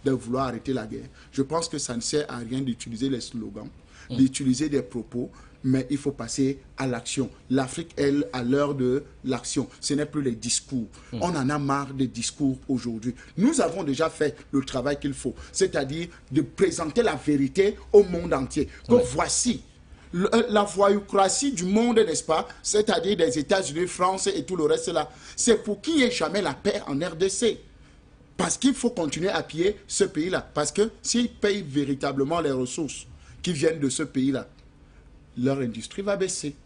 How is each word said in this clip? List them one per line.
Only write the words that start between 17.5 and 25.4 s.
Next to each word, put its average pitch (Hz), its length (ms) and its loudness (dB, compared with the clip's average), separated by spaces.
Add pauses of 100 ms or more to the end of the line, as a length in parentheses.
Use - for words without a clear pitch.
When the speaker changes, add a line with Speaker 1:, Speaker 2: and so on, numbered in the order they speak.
Speaker 1:
au 208 100 12
monde 175 300 0
entier. 135 360 0 (200)
Que 233 60 8
Speaker 2:
Ouais. 240 180 8
Speaker 1:
voici, 170 500 0 (500)
le, 180 220 0
euh, 233 140 6
la 208 160 4
voyoucratie 202 880 2
du 175 120 -4
monde, 220 340 4
n'est-ce 165 260 2
pas ? 165 240 0 (160)
C'est-à-dire 202 520 2
des 160 220 2
États-Unis, 170 480 0
France 185 400 0
et 180 180 -2
tout 185 120 -6
le 160 80 0
reste 160 240 2
là. 156 200 0 (280)
C'est 214 260 4